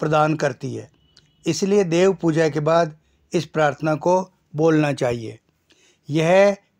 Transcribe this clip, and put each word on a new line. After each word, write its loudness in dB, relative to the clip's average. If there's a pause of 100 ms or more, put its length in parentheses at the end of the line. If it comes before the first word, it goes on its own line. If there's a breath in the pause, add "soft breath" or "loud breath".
प्रदान 0
करती -6
है, -14 (560)
इसलिए 0
देव 2
पूजा 0
के -2
बाद 0 (360)
इस -2
प्रार्थना -2
को 0 (360)
बोलना 2
चाहिए। -6 (680 soft breath)
यह 2 (240)